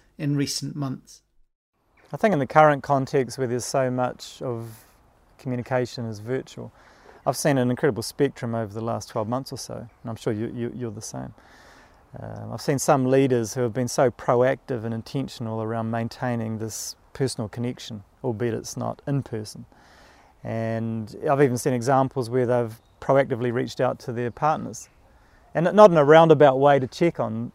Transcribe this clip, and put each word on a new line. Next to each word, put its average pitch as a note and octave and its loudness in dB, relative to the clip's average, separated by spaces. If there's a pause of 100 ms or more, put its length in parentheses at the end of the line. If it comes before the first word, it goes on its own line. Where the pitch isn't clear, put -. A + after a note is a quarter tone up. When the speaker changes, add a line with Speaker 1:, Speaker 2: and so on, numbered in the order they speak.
(160)
Speaker 1:
in D3 -2
recent C#3 -4
months. C#3 -10 (920)
Speaker 2:
I D3 -6
think G#3+ 2
in D#3+ 2
the C3+ 0
current D3+ 6
context C3+ 0
where C3 0
there's A#2 -4
so C3 0
much B2+ -6
of A#2 -10 (520)
communication B2 -4
is A2 -10
virtual, A#2+ -8 (540)
I've C#3 0
seen C#3+ 2
an B2 2
incredible A#2+ 0
spectrum C3 -4
over A2+ -6
the A2+ -8
last A2+ -6
twelve A2 -4
months C3 -6
or A#2+ -10
so, - -12
and A#2 -14
I'm A2+ -8
sure B2 -4
you, G#2+ -4
you, A#2+ -6
you're B2 -8
the G#2+ -12
same. B2+ -12 (840)
Um, A2 -12
I've A#2 -10
seen C#3+ 0
some C3+ 2
leaders B2+ 2
who B2+ -2
have A#2+ -2
been B2 -2
so C3 2
proactive B2+ 0
and A2+ -6
intentional A2+ -6
around A2+ -4
maintaining A#2 -4
this - -10 (160)
personal A#2+ -4
connection, A#2+ -10 (180)
albeit A#2 -2
it's - -10
not A#2 -6
in C#3+ -2
person. A2+ -10 (800)
And A2+ -6 (120)
I've C#3+ 4
even B2+ 6
seen C3 0
examples C3 0
where B2 0
they've A#2+ 0 (200)
proactively B2 2
reached B2 -4
out B2+ 0
to - -10
their A#2+ -4
partners. A#2 -4 (640)
And E3 2
not G#3 10
in E3+ 4
a D3 8
roundabout D3 8
way C#3 6
to B2+ 0
check E3+ -2
on A2+ -4